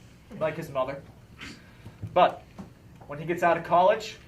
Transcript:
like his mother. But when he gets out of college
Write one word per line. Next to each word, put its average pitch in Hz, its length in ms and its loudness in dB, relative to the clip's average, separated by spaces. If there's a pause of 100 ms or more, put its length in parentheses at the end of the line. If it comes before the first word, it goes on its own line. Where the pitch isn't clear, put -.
(400)
like 156 160 -4
his 156 140 -10
mother. 135 320 -4 (1120)
But - 280 4 (640)
when 143 120 -12
he 156 80 -12
gets 170 160 -4
out 170 140 4
of - 80 -6
college 180 520 2 (120)